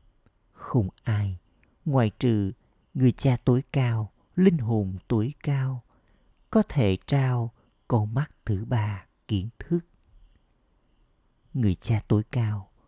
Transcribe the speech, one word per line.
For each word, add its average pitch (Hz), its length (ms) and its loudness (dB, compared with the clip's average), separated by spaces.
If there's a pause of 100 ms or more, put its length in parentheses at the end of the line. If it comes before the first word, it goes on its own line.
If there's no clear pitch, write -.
(520)
Không - 380 -2 (140)
ai, 104 360 -2 (460)
ngoại 131 340 2
trừ 107 320 0 (420)
người 127 180 4
cha 127 340 0
tối 127 260 2
cao, 117 400 -2 (240)
linh 185 220 4
hồn 107 400 -2 (100)
tối 117 260 0 (100)
cao, 131 400 -4 (640)
có - 200 2
thể 101 360 2
trao 123 480 0 (340)
con 110 260 0
mắt 147 180 -2 (140)
thứ 104 200 -2
ba 107 400 -4 (220)
kiến 104 220 -2 (100)
thức. 170 200 -2 (1700)
Người 107 220 0
cha 113 320 -2
tối 107 240 2
cao, 107 400 -4 (160)